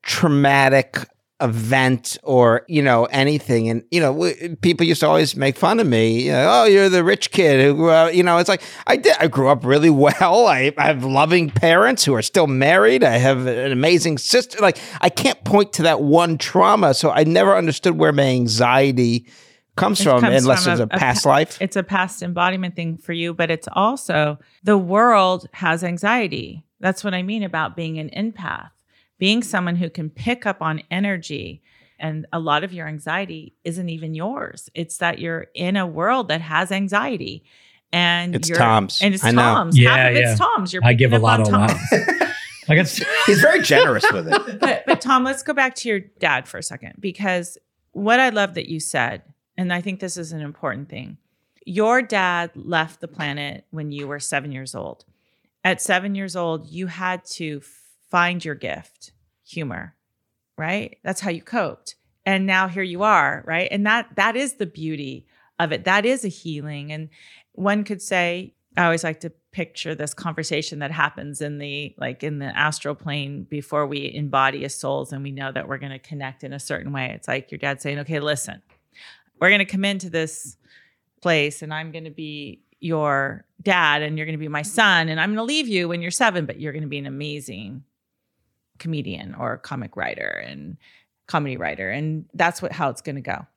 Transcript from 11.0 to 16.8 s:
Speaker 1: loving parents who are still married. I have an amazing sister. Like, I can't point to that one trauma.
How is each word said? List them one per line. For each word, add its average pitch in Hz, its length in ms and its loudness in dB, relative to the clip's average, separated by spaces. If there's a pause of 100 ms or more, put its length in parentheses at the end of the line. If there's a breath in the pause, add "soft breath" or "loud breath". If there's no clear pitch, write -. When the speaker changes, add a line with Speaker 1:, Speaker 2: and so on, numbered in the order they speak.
Speaker 1:
loving 156 440 4
parents 190 560 4
who 139 100 2
are 110 80 2
still 165 240 2
married. 170 580 4
I 120 120 4
have 127 300 2
an 127 260 -2
amazing 156 460 2
sister. - 420 0
Like, 196 180 4 (220 loud breath)
I - 80 4
can't - 360 0
point 202 300 4
to 165 100 -2
that 156 180 4
one 160 340 4
trauma. 185 560 4